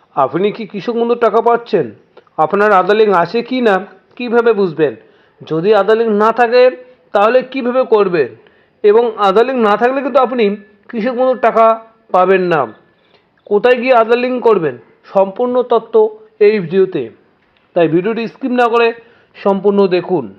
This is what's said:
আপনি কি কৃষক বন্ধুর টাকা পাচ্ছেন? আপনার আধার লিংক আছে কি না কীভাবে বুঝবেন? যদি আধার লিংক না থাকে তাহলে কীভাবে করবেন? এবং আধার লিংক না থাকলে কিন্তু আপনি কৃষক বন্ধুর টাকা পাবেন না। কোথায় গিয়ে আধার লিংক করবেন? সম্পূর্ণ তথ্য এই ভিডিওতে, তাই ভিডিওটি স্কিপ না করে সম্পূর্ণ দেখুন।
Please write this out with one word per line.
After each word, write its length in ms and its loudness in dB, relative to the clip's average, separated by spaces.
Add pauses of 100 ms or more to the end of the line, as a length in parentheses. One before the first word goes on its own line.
(160)
আপনি 360 -2
কি 140 -12
কৃষক 300 -8
বন্ধুর 280 -2
টাকা 160 2
পাচ্ছেন? 460 -2 (520)
আপনার 320 0 (100)
আধার 180 0
লিংক 140 2 (100)
আছে 200 -4
কি 180 -6
না 140 2 (400)
কীভাবে 380 0
বুঝবেন? 400 0 (480)
যদি 340 -4
আধার 240 2
লিংক 140 -2 (100)
না 100 2
থাকে 300 2 (520)
তাহলে 240 2 (120)
কীভাবে 320 -4 (120)
করবেন? 340 0 (560)
এবং 200 4 (220)
আধার 200 4
লিংক 220 -4
না 120 4
থাকলে 220 0
কিন্তু 240 0
আপনি 180 -2 (420)
কৃষক 300 -6
বন্ধুর 300 0
টাকা 200 2 (460)
পাবেন 300 2 (100)
না। 80 0 (840)
কোথায় 320 2
গিয়ে 240 0
আধার 220 0
লিংক 140 -4 (100)
করবেন? 260 0 (380)
সম্পূর্ণ 420 -2 (180)
তথ্য 220 -4 (520)
এই 80 4 (100)
ভিডিওতে, 380 -2 (720)
তাই 120 2
ভিডিওটি 340 -2 (100)
স্কিপ 280 -8
না 80 2
করে 200 0 (480)
সম্পূর্ণ 440 0 (140)
দেখুন। 300 -4 (140)